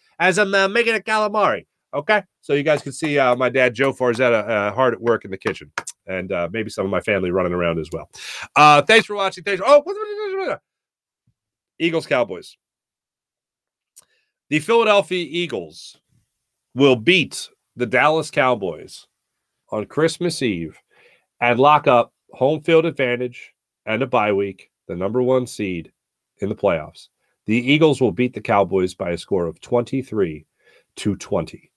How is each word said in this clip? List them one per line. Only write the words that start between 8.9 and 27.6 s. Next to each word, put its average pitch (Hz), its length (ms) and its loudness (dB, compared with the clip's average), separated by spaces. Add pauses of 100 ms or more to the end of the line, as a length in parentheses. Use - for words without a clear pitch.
for 208 100 -8
watching. 190 260 -4
Thanks. 196 220 -4
Oh, 294 140 8
what, 285 80 0
what, 392 100 -6
what, 415 400 -8
what, 381 100 -6
what? 185 140 -6 (1200)
Eagles, 160 280 -2
Cowboys. 95 480 -2 (1900)
The 151 100 0
Philadelphia 202 680 2
Eagles 123 680 -8 (760)
will 131 220 6
beat 143 540 0 (260)
the 120 100 -2
Dallas 151 460 2
Cowboys 98 760 -2 (640)
on 107 160 -4
Christmas 160 560 -2
Eve 85 400 -4 (600)
and 120 180 2
lock 147 280 4
up 123 260 2 (180)
home 147 300 -2
field 160 240 4
advantage 123 680 -4 (320)
and 110 160 -2
a 131 60 -2
bye 110 240 2
week, 98 400 -4 (160)
the 90 80 -10
number 101 260 -2
one 127 240 0
seed 95 460 -8 (460)
in 101 100 -6
the 104 80 -6
playoffs. 82 540 -4 (360)
The 117 120 0
Eagles 143 420 2